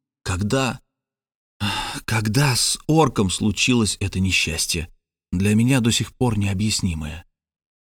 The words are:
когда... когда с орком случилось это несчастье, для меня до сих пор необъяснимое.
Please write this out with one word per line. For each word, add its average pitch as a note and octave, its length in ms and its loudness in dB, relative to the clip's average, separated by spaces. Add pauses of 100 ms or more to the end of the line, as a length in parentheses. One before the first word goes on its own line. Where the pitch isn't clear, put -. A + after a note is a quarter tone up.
(240)
когда... G#2 560 -2 (1300)
когда A2+ 500 2
с - 220 -2 (100)
орком C#3 420 2
случилось A2 720 0
это F#2 200 -2
несчастье, F2 720 -2 (420)
для G2 240 2
меня B2 240 4
до A2+ 120 2
сих - 220 -2
пор A#2+ 240 0
необъяснимое. F#2+ 880 -2 (640)